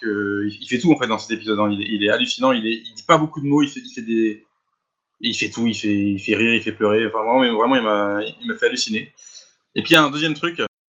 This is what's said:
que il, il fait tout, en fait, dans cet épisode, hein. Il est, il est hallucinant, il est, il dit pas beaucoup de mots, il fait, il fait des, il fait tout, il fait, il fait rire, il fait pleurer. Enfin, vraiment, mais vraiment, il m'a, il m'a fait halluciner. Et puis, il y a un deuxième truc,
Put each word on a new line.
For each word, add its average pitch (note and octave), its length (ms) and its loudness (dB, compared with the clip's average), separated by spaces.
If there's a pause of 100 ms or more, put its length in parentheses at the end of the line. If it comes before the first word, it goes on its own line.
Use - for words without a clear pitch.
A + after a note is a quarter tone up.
que G2+ 420 -2
il, G2+ 160 -6
il - 80 -18
fait B2 100 0
tout, E3 140 0
en - 60 -8
fait, B2+ 80 -2
dans A2 100 -2
cet - 140 -8
épisode, G#2+ 300 -4
hein. G#2 100 0
Il G2+ 100 -4
est, G2 80 -6
il G#2 160 -2
est G#2 60 2
hallucinant, B2 420 0
il A2+ 140 -2
est, A2+ 180 -4
il - 100 -20
dit - 140 -20
pas E3 80 6
beaucoup D#3 240 -2
de C#3 60 -4
mots, D3 160 4
il C#3 60 0
fait, C3 120 -12
il - 100 -18
fait A#2+ 120 -10
des, A2+ 420 0 (760)
il A#2 120 -2
fait A2 160 -4
tout, A#2 180 -2
il A2+ 60 2
fait, G#2 160 -4
il G2+ 300 2
fait G#2 160 0
rire, A2+ 180 2
il A2+ 80 2
fait G#2+ 120 -6
pleurer. A2 340 2
Enfin, G#2+ 180 -2
vraiment, B2 160 4
mais B2 100 4
vraiment, A#2 260 4
il A#2+ 60 2
m'a, G#2 380 2 (220)
il A#2+ 40 -12
m'a A2+ 100 -4
fait A#2+ 100 0
halluciner. C#3 480 -4 (600)
Et - 60 -2
puis, - 120 2
il - 20 6
y - 20 10
a D#3 60 8
un C#3+ 80 2
deuxième D3+ 240 -2
truc, E3+ 260 -4 (280)